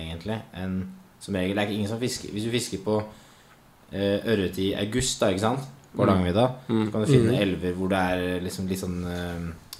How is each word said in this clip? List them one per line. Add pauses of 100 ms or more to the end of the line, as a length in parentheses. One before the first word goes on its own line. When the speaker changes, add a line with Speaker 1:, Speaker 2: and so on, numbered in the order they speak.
Speaker 1:
egentlig, (160)
enn (380)
som
regel.
Det
er
ikke
ingen
som
fisker,
hvis
du
fisker
på, (880)
eh,
ørret
i
august,
da,
ikke
sant? (360)
På
Speaker 2:
Mm.
Speaker 1:
Hardangervidda, (180)
Speaker 2:
Mm.
Speaker 1:
så
kan
du
finne
Speaker 3:
Mm.
Speaker 1:
elver
hvor
det
er,
liksom,
litt
sånn,
eh, (260)